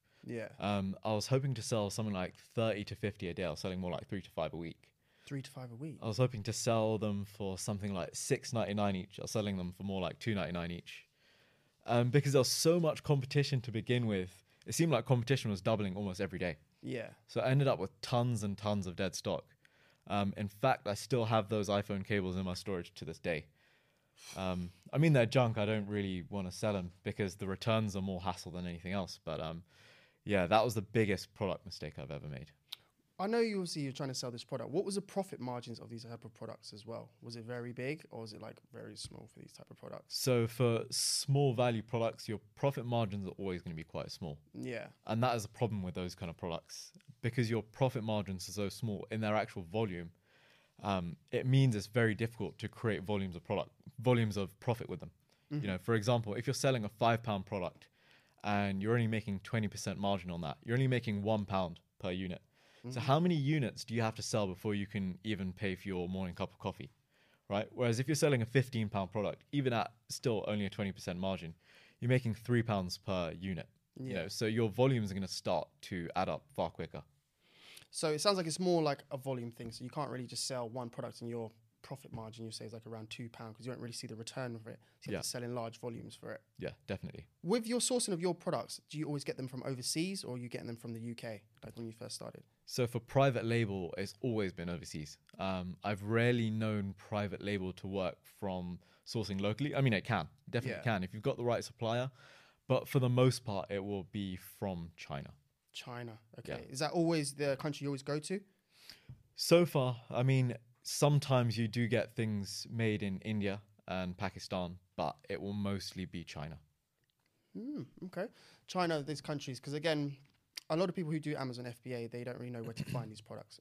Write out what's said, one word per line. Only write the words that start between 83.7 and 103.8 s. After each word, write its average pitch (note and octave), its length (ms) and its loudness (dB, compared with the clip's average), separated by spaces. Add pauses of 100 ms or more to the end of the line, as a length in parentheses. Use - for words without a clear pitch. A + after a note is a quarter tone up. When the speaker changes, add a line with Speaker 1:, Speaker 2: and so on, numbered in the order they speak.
Speaker 1:
don't B2 80 -10
really A#2 120 -8
see A#2 160 -10
the A#2 80 -10
return A#2+ 400 -6
of A2 100 -14
it. A#2 120 -12 (220)
So - 100 -10
you - 20 -4
have - 0 -
Speaker 2:
Yeah. F2+ 80 0
Speaker 1:
to - 80 -4
sell B2 160 -4
in A#2+ 100 -4
large A#2 240 -6
volumes A#2 380 -8
for A2+ 160 -12
it. - 100 -12 (160)
Speaker 2:
Yeah, - 140 -4 (160)
definitely. - 380 -6 (160)
Speaker 1:
With A3+ 240 2
your A#3+ 120 2
sourcing A#3+ 340 2
of E3 80 0
your F3 140 2
products, - 460 -4 (100)
do D3+ 80 -6
you D3+ 80 0
always C#3+ 180 -2
get D#3 120 -4
them C3 100 -6
from B2+ 160 -10
overseas D#3+ 640 -2
or B2 100 -6
are B2+ 40 -6
you A#2+ 100 -8
getting - 180 -8
them A#2 100 -8
from A#2 180 -10
the A2+ 60 -8
U A#2 140 -6
K, A2 280 -10 (200)
like A2+ 140 -14
when A#2 100 -8
you A2+ 60 -8
first A2+ 240 -12
started? A#2 260 -12 (240)
Speaker 2:
So B2 220 2
for A#2+ 100 -2
private B2 460 4
label, G#2 520 2
it's G2 240 -4
always G#2+ 320 2
been E2+ 160 -6
overseas. D#2 480 -6 (220)
Um, F#2 460 -2
I've G2+ 180 0
rarely A#2 480 4
known G#2+ 440 0
private G#2 460 -4
label F#2 340 -2
to - 120 -12
work F#2+ 380 -2
from F2+ 560 -6 (260)
sourcing G2 340 -2
locally. G#2+ 340 2
I C3+ 60 2
mean, C3+ 120 6
it F#2+ 120 2
can, F2+ 240 0 (220)
definitely A#2+ 280 -2
Speaker 1:
Yeah. D2 40 -10
Speaker 2:
can G2+ 220 0
if F#2 100 -8
you've G#2+ 80 -12
got C3 140 0
the A#2+ 80 -4
right A2+ 180 2
supplier. A#2+ 480 -2 (560)
But - 220 4
for C#3+ 100 4
the B2 100 4
most B2 360 6
part, G2 260 -2
it G2+ 140 0